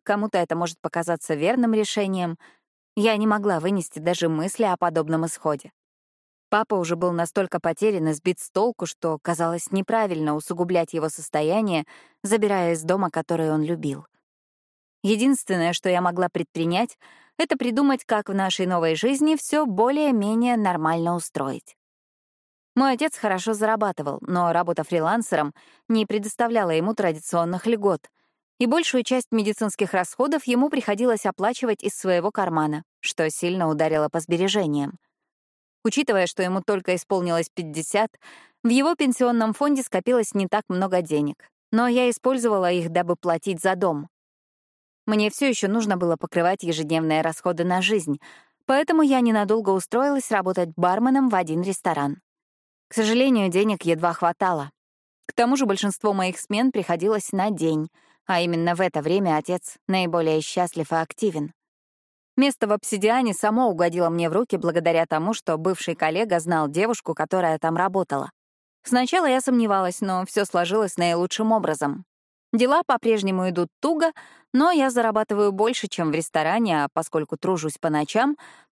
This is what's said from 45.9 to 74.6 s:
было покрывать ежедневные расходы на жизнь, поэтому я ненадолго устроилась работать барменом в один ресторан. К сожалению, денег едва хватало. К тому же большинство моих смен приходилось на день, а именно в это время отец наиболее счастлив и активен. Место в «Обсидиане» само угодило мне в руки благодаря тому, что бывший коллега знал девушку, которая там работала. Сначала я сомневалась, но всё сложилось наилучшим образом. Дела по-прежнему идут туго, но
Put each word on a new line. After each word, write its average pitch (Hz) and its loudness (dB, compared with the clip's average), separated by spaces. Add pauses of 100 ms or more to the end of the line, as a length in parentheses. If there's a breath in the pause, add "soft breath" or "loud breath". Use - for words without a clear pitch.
было 170 2
покрывать 175 0
ежедневные 160 0
расходы 165 -2
на 180 0
жизнь, 180 0 (460 loud breath)
поэтому 311 2
я 269 4
ненадолго 214 2
устроилась 254 0
работать 185 0
барменом 240 2
в 214 2
один 175 0
ресторан. 165 -2 (640)
К - -20
сожалению, 226 2
денег 196 0
едва 170 0
хватало. 170 0 (560)
К - -12
тому 240 2
же 269 0
большинство 202 0
моих 185 -2
смен 233 0
приходилось 190 -2
на 196 0
день, 160 -2 (380 soft breath)
а 175 0
именно 170 0
в 170 -2
это 170 0
время 165 2
отец - -4 (100)
наиболее 170 0
счастлив 165 -4
и 165 0
активен. 165 -4 (840)
Место 262 2
в 202 -2
«Обсидиане» 214 2
само 220 2
угодило 170 2
мне 170 0
в 160 0
руки 214 0
благодаря 165 2
тому, 165 0
что 165 -2
бывший 175 -2
коллега 175 0
знал 160 0
девушку, 190 -2
которая 160 0
там 165 -2
работала. 180 -2 (520)
Сначала 254 2
я 262 2
сомневалась, 202 0
но 190 -2
всё 202 -2
сложилось 185 0
наилучшим 175 0
образом. 156 0 (480)
Дела 262 4
по-прежнему 196 0
идут 175 -2 (100)
туго, 320 0 (420 loud breath)
но 302 4